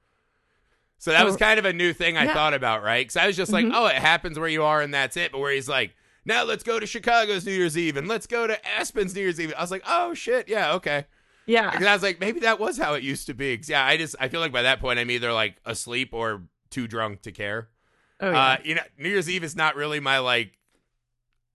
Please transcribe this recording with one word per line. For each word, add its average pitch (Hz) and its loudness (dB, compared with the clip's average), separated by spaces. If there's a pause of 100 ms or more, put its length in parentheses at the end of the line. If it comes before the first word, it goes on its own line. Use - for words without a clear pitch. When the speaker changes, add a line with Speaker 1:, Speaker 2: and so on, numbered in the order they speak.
(1000)
Speaker 1:
So 160 -2
that 170 8
was 196 2
Speaker 2:
Oh. - -8
Speaker 1:
kind 220 4
of 202 -2
a 190 2
new 170 0
thing 170 0
I 147 4
Speaker 2:
Yeah. 302 0
Speaker 1:
thought 151 2
about, 117 0
right? 117 0
'Cause - -6
I 175 4
was 196 0
just 190 -2
like, 220 2
Speaker 2:
Mm-hmm. 226 0
Speaker 1:
"Oh, 233 4
it 147 2
happens 156 2
where 165 -2
you 156 0
are 151 2
and 143 -4
that's 135 -2
it." 170 -4
But 135 -6
where 139 0
he's 135 -2
like, 131 -2 (320)
"Now 240 0
let's 226 -4
go 226 -2
to 214 -6
Chicago's 208 2
New 196 -4
Year's 175 0
Eve 156 0
and 143 -4
let's 220 -4
go 233 -2
to 220 -4
Aspen's 202 -2
New 202 -6
Year's 175 -2
Eve." 156 -4
I 147 -8
was 175 -6
like, 190 -6
"Oh, 339 0
shit. 254 -2
Yeah, 185 0
okay." 147 -2 (420)
Speaker 2:
Yeah. 226 4
Speaker 1:
And 185 0
I 202 6
was 190 2
like, 185 -2
"Maybe 214 -4
that 226 2
was 220 -4
how 151 0
it 131 -4
used 135 -6
to 143 -10
be." 127 -4
'Cause, 147 -14
yeah, 143 4
I 147 6
just, 160 -6
I 131 -2
feel 170 -4
like 160 -2
by 123 0
that 131 2
point 123 0
I'm 120 -2
either, 120 -2
like, 110 0
asleep 120 -6
or 110 -4 (280)
too 120 -6
drunk 110 -6
to 110 -16
care. 107 -6 (500)
Speaker 2:
Oh, 190 -2
yeah. 135 4
Speaker 1:
Uh, 131 6
you 156 -4
know, 165 -2 (160)
New 165 -4
Year's 185 0
Eve 180 -2
is 156 -8
not 156 0
really 147 -4
my, 135 2
like, 120 0 (1000)